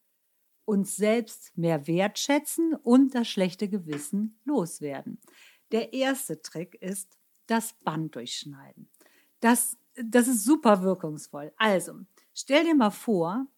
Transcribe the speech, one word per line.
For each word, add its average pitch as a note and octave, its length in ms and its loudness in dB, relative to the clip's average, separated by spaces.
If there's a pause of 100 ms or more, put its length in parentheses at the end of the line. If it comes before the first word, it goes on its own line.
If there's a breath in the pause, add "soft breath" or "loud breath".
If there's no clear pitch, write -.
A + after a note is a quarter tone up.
(640)
uns G3 300 0
selbst A3 640 -2
mehr E3 300 0
wertschätzen C#4+ 880 0
und C4 400 4
das A#3 120 -2
schlechte F#3 400 -2
Gewissen F#3+ 800 -6
loswerden. E3 760 -6 (520 soft breath)
Der A3 220 -4
erste C4 500 -4
Trick - 320 -12
ist - 420 -10 (300)
das A3+ 260 -2 (100)
Band D#3 300 -4
durchschneiden. C#3 760 -14 (520 soft breath)
Das, A#3 400 2 (160)
das A#3+ 320 2
ist A#3+ 160 0
super A3+ 400 4
wirkungsvoll. D3+ 760 -4
Also, F#3+ 440 0 (340 soft breath)
stell D#4 300 2
dir E4 100 2
mal A3+ 160 4
vor G#3 560 -2 (100)